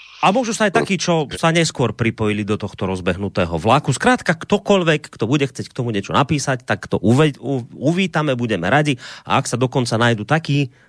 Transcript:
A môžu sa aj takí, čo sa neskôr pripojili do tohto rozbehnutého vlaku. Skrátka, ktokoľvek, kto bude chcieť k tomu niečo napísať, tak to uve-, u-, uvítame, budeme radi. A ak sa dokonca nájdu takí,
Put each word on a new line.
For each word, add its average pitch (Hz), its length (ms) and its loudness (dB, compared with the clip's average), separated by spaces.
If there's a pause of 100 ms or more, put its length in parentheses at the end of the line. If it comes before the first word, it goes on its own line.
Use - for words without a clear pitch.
(180)
A 160 160 2
môžu 240 160 0
sa 214 160 0
aj 185 80 0
takí, 196 240 0
čo 160 400 0
sa 165 160 2
neskôr 147 400 0
pripojili 107 480 -2
do 101 160 -2
tohto 98 320 -6
rozbehnutého 92 640 -2
vlaku. 120 400 2
Skrátka, 233 400 0
ktokoľvek, 175 800 0
kto 110 160 -4
bude 143 160 2
chcieť - 240 -8
k - 80 -18
tomu 120 160 -2
niečo 98 160 -4
napísať, 131 560 0
tak - 240 -6
to - 80 0
uve-, 135 400 4
u-, 131 240 -4 (160)
uvítame, 160 560 0
budeme 107 320 -2
radi. 139 320 2 (240)
A 104 160 0
ak 131 80 0
sa 120 160 -2
dokonca 127 320 0
nájdu 113 320 2
takí, 143 480 0 (160)